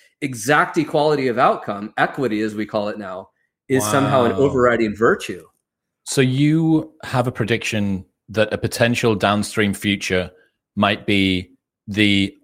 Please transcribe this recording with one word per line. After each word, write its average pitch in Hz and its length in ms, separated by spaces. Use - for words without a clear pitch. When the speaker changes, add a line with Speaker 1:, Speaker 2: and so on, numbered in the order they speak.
Speaker 1:
exact 143 560
equality 147 500
of 117 120
outcome, 110 580
equity 131 440
as 107 140
we 107 100
call 104 240
it 104 80
now, 95 320
is 131 160
somehow 135 400
an 113 80
Speaker 2:
Wow. - 60
Speaker 1:
overriding 120 560
virtue. 110 500
Speaker 2:
So - 160
you 156 720
have 123 240
a 123 40
prediction 101 760
that 107 240
a 101 40
potential 117 580
downstream 104 580
future 98 580
might 104 300
be 95 460
the 101 560